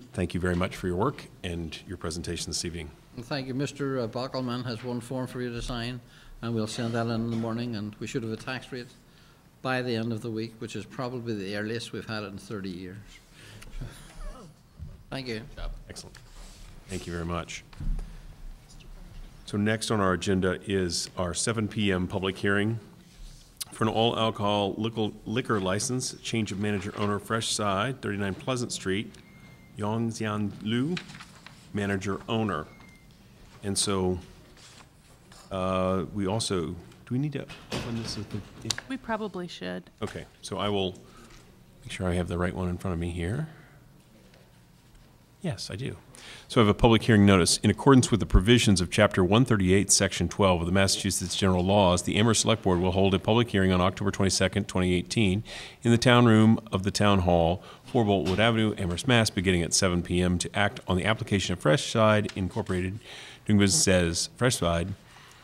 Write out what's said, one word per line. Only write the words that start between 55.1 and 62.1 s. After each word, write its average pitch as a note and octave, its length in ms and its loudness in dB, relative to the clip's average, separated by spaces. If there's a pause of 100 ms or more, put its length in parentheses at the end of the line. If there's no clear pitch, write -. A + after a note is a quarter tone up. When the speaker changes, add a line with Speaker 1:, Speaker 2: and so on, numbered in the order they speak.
Speaker 1:
in A#2+ 100 2
the A#2 60 6
town B2 280 6
room A2 340 8 (140)
of F#2+ 100 -2
the G2 80 0
Town G2+ 280 4
Hall, F2 440 4 (220)
four B2 180 2
Boltwood F#2 360 2
Avenue, A2 380 2
Amherst, F2 300 -2
Mass, A#2 220 4
beginning F2+ 320 2
at E2 120 -2
seven F2+ 300 2
P F2+ 180 0
M F2+ 180 2
to - 140 -6
act G2+ 360 0
on F2+ 80 2
the F2+ 80 0
application G2+ 480 0
of F2 60 -6
Fresh - 300 2
Side G#2+ 460 2